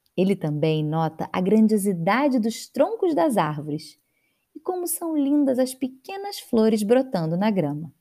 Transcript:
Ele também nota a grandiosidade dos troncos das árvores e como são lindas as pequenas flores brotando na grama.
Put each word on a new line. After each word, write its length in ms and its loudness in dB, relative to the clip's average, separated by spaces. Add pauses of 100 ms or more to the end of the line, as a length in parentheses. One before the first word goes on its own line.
(160)
Ele 180 2
também 520 0
nota 480 -2
a 80 -2
grandiosidade 1000 2
dos 300 -4
troncos 440 0
das 220 2
árvores 640 -4 (560)
e 60 -18
como 260 -6
são 300 -6
lindas 420 2
as 140 -2
pequenas 680 -10
flores 440 2
brotando 520 0
na 160 0
grama. 500 -4